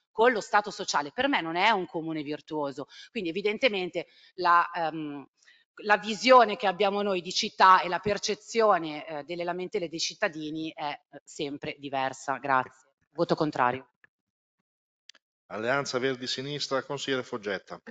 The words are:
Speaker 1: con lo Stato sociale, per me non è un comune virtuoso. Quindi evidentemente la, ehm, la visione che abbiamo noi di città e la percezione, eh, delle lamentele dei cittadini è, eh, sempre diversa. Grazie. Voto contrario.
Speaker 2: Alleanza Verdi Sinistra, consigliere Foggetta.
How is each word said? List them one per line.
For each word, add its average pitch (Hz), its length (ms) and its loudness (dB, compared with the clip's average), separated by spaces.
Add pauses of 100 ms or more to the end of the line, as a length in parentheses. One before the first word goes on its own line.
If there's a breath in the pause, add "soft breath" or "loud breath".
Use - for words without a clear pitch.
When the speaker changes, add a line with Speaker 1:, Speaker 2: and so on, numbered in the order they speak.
Speaker 1:
con 240 220 4
lo 214 100 -2
Stato 208 300 2
sociale, 147 400 -2
per 254 160 -2
me 247 140 0
non 165 160 -4
è 196 120 4
un 190 160 2
comune 160 380 -6
virtuoso. 143 640 -6 (240 loud breath)
Quindi 185 180 -4
evidentemente 190 760 -2 (280 soft breath)
la, 175 380 4
ehm, 156 540 -6 (560 soft breath)
la 208 140 4
visione 214 580 6
che 208 120 -2
abbiamo 196 340 0
noi 196 200 0
di 180 120 -10
città 190 480 6
e 175 80 -4
la 175 100 -2
percezione, 190 1040 0
eh, 147 200 -8
delle 175 180 -6
lamentele 175 460 -4
dei 165 100 -8
cittadini 156 720 -4
è, 147 240 -6 (140)
eh, 147 120 -18
sempre 147 540 -8
diversa. 135 600 -4
Grazie. 131 500 -2 (240)
Voto 160 240 0
contrario. 131 540 0 (1600)
Speaker 2:
Alleanza 127 480 -2
Verdi 127 300 -2
Sinistra, 139 560 -4
consigliere 135 400 -4
Foggetta. 101 560 -8 (100)